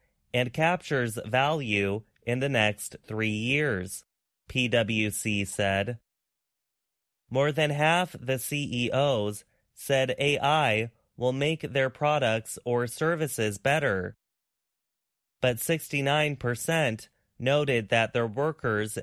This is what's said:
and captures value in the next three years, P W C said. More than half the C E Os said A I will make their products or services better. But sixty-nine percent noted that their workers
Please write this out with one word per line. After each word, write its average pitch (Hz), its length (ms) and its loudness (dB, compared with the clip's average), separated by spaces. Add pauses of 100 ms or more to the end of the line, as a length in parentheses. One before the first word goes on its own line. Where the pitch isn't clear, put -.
(360)
and 123 180 0
captures 151 720 0
value 110 760 0 (240)
in 123 140 0
the 139 80 0
next 107 460 0 (120)
three 110 220 -2
years, 113 760 -2 (440)
P 127 200 0
W 110 420 2
C 104 360 -2
said. 101 520 -2 (1300)
More 139 200 2
than 147 200 2
half 160 500 2
the 131 160 -2
C 143 320 -4 (160)
E - 60 -2
Os 117 540 0 (280)
said 131 460 0
A 143 180 2
I 123 540 2 (260)
will 127 160 0
make 147 280 -2
their 135 280 0
products 135 760 0
or 120 200 0
services 139 720 -2
better. 110 580 0 (1300)
But 123 160 2
sixty-nine 147 760 0
percent 120 760 -2 (320)
noted 131 460 2
that 113 240 2
their 117 160 0
workers 113 760 -2